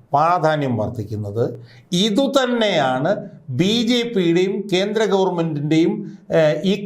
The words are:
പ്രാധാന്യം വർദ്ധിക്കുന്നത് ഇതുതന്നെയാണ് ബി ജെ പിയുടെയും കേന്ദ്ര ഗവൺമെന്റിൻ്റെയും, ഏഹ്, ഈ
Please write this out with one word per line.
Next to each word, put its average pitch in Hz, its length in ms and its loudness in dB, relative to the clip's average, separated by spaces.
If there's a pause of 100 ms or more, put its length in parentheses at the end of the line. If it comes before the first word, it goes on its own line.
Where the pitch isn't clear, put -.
(120)
പ്രാധാന്യം 151 640 2
വർദ്ധിക്കുന്നത് 107 840 -4 (320)
ഇതുതന്നെയാണ് 208 1400 0 (200)
ബി 175 240 0 (120)
ജെ 240 300 0
പിയുടെയും 185 560 0
കേന്ദ്ര 208 320 0
ഗവൺമെന്റിൻ്റെയും, 170 1120 0 (140)
ഏഹ്, 156 320 2
ഈ 196 220 0